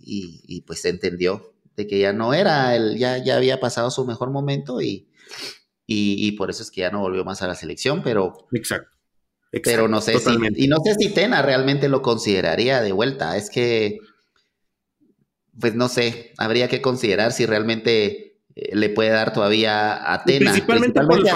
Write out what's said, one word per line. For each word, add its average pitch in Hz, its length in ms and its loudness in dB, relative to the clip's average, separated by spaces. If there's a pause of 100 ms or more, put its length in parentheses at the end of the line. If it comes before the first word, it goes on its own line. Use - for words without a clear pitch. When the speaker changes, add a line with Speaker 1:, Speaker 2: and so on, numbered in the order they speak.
Speaker 1:
y, 90 460 -12
y, 87 140 -12
pues, - 240 -12
entendió 90 680 -2 (240)
de 104 80 -6
que 101 140 -2
ya 98 120 2
no 113 220 -2
era, 151 420 2
el, 110 220 0
ya, 127 260 -2
ya 127 140 0
había 131 220 2
pasado 120 320 -2
su 135 120 -4
mejor 123 280 -6
momento 139 500 -4
y, - 280 -6 (760)
y, 104 300 0 (120)
y 104 60 0
por 95 160 -4
eso 101 140 -10
es - 80 -16
que 92 100 -8
ya 90 80 0
no 104 120 -4
volvió 92 220 -2
más 95 200 -6
a 92 40 -2
la 90 60 -4
selección, 131 500 -4
pero 101 480 -2
Speaker 2:
Exacto. - 380 -6 (640)
Speaker 1:
pero 107 120 -6
Speaker 2:
Exacto, 113 260 2
Speaker 1:
no 110 120 2
sé 113 120 0
si, 113 100 4
Speaker 2:
totalmente. 113 360 0
Speaker 1:
y 135 80 4
no 151 160 4
sé 208 120 2
si 214 180 0
Tena 185 300 2
realmente 139 440 2
lo 135 140 2
consideraría 110 800 2
de 104 120 0
vuelta. 92 440 -2
Es 104 140 -6
que, 113 480 0 (1600)
pues, 110 160 0
no 123 120 2
sé, 120 500 -2
habría 117 300 0
que 123 140 -2
considerar 117 500 0
si 123 140 0
realmente, 110 920 0 (180)
eh, - 200 -10
le 104 140 2
puede 110 200 2
dar 110 240 2
todavía 107 800 2
a - 120 -2
Speaker 2:
Y - 20 4
Speaker 1:
Tena, 139 240 4
Speaker 2:
principalmente 226 500 2
por 160 160 6
el 196 60 4
Speaker 1:
principalmente 196 60 4
a 180 60 4